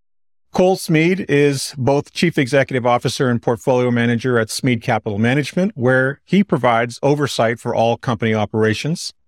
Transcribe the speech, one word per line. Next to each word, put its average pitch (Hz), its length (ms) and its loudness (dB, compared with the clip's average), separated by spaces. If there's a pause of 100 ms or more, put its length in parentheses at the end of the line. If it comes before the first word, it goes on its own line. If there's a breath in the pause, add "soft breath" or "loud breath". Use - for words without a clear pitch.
(540)
Cole 185 240 2
Smead 170 500 0
is 143 500 0
both 139 360 -2
Chief - 240 0
Executive 131 480 0
Officer 123 440 0
and 120 120 0
Portfolio 123 500 0
Manager 120 480 0
at 110 80 0
Smead 123 340 -2
Capital 107 380 -2
Management, 143 560 0
where 131 480 0
he 190 180 2
provides 120 600 0
oversight 131 560 0
for - 160 -6
all 113 220 0
company 110 360 -2
operations. 110 800 -2 (160)